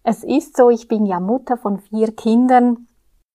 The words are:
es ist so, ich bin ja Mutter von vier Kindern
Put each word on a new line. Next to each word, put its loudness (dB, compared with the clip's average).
es -4
ist -4
so, 6
ich -4
bin -2
ja -4
Mutter -4
von -6
vier -4
Kindern 2